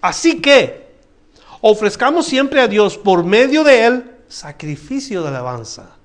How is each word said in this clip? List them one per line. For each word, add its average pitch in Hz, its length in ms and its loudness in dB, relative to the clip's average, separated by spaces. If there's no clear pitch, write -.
Así 285 400 -2
que, 269 480 2
ofrezcamos 214 640 0
siempre 269 340 0
a 247 60 4
Dios, 202 320 0
por 180 240 2
medio 254 400 2
de 247 240 4
Él, 247 240 -2
sacrificio 180 960 -10
de 151 60 -6
alabanza. 123 640 -10